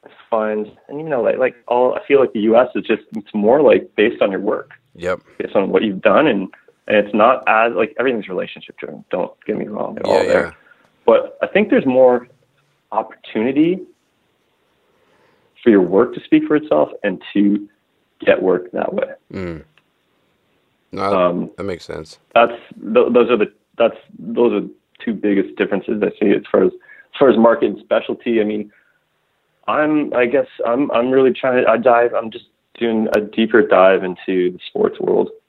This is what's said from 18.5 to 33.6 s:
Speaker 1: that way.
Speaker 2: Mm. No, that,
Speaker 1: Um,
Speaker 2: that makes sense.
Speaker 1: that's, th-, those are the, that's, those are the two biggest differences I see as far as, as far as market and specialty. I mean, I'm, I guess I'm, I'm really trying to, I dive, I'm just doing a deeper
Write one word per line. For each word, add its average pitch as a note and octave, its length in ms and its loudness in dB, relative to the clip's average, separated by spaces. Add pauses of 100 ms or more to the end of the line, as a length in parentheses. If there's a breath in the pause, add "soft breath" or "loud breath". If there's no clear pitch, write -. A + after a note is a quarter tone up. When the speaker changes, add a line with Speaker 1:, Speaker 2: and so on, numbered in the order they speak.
Speaker 1:
that - 220 -6
way. - 200 -6 (180)
Speaker 2:
Mm. E3+ 320 -10 (1300)
No, G2 180 -4
that, G2+ 80 0
Speaker 1:
Um, F2 400 -2
Speaker 2:
that G#2 60 -10
makes F#2 220 -10
sense. D#2+ 340 -14 (160)
Speaker 1:
that's, A#2 160 4 (280)
th-, A#2 320 0
those A#2 200 4
are A#2+ 60 2
the, G#2 140 -2 (260)
that's, A#2 200 0 (220)
those A#2 340 -2
are G2+ 80 -2
the - 100 -10 (320)
two A#2 100 -6
biggest G2 420 -2
differences G#2 480 -4
I F#2+ 160 -2
see G#2 140 2
as G2+ 180 -2
far G2 140 2
as, F#2 80 0
as - 460 -20
far C#3 100 6
as G#2+ 80 4
market A2+ 340 2
and F#2 80 -10
specialty. A#2 640 -4
I - 20 0
mean, G#2+ 280 -6 (960 soft breath)
I'm, D3 460 -2
I B2 120 2
guess B2+ 220 0 (180)
I'm, B2 260 -2
I'm A#2+ 180 0
really C3 240 4
trying B2+ 300 -2
to, - 60 2
I A2+ 80 4
dive, A#2+ 360 4
I'm A2 180 -4
just - 140 -16 (320)
doing A2 380 -2
a G#2+ 60 2
deeper G#2+ 440 2